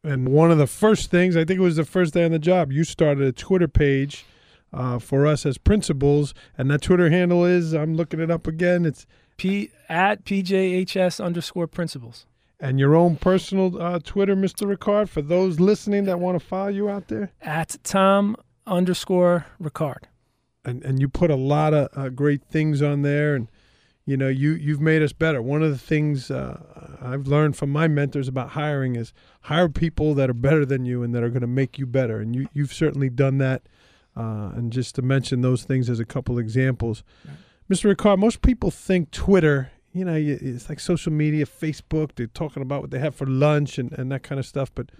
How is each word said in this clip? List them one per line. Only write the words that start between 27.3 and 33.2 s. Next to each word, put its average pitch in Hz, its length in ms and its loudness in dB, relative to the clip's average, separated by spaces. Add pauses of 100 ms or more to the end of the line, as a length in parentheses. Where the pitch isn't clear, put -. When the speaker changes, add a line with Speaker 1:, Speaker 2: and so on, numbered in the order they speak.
Speaker 1:
from 143 140 -4
my 151 180 2
mentors 143 400 0
about 127 220 -6
hiring 143 460 -4
is 117 160 -8 (300)
hire 170 260 2
people 151 460 0
that 135 160 2
are 123 40 -2
better 139 300 2
than 131 220 -2
you 123 160 -2
and 120 120 -2
that 120 80 -2
are 117 60 0
gonna 123 180 -2
make 127 320 -2
you 135 80 -4
better. 120 340 -2
And 113 140 -4
you, 135 200 -4
you've 143 180 -4
certainly 139 380 0
done 135 280 0